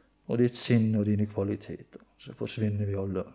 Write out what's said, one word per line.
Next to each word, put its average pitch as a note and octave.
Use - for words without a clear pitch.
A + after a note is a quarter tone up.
og A#2
ditt A#2+
sinn A2
og G#2
dine G#2
kvaliteter, -
så B2
forsvinner G#2+
vi G2
alle F#2+